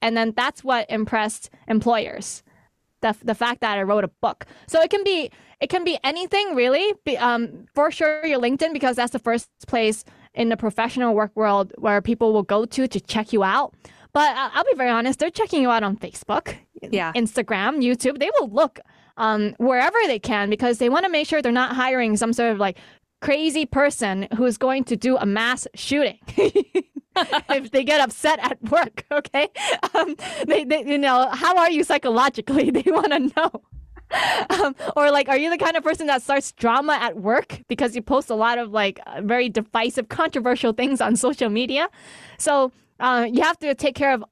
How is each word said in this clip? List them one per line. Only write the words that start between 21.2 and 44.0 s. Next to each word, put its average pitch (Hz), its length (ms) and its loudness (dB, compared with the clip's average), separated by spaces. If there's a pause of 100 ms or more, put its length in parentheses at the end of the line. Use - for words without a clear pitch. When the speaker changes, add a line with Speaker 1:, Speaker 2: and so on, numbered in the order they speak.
Speaker 1:
sure 311 160 0
they're 240 100 0
not 247 240 0
hiring 254 400 0
some 226 160 0
sort 240 200 2
of, 208 60 -2
like, 196 200 -2 (420)
crazy 302 460 0
person 226 600 0 (100)
who 233 100 2
is 233 120 0
going 262 240 0
to 247 140 -4
do 254 200 0
a - 80 -2
mass 226 500 -2
shooting 277 520 -2
<laughs> - 100 -16
if - 1300 -2
they 269 140 2
get 294 160 2
upset 294 400 0
at 254 200 -4 (100)
work, 285 420 0
okay? 294 360 -2 (460)
Um, 330 220 0 (300)
they, 311 180 2
they, 285 200 0
you 285 140 0
know, 262 320 4
how 320 260 0
are 339 140 6
you 320 140 2
psychologically? 269 840 2
<laughs> 285 120 2
They 359 80 2
wanna 302 300 2 (160)
know. - 140 2 (1000)
Um, 294 240 0 (220)
or, 294 140 6
like, 285 180 2
are 269 100 2
you 302 100 0
the 339 80 0
kind 330 200 0
of 311 80 -2
person 320 240 -2
that 269 140 2
starts 277 300 -2
drama 269 480 2
at - 160 -4
work 226 520 -2
because 240 260 -2
you 240 80 -6
post 269 260 0
a 233 60 -4
lot 233 240 0
of, 233 140 -6
like, 202 340 -2
uh, 156 160 -10
very 240 260 0
divisive, 226 600 -2
controversial 247 640 0
things 247 280 -2
on 220 160 2
social 254 320 0
media? 262 400 -2 (500)
So, 277 340 2 (280)
uh, 247 300 2
you 240 120 2
have 330 180 2
to 294 140 -2
take 269 200 -2
care 277 180 2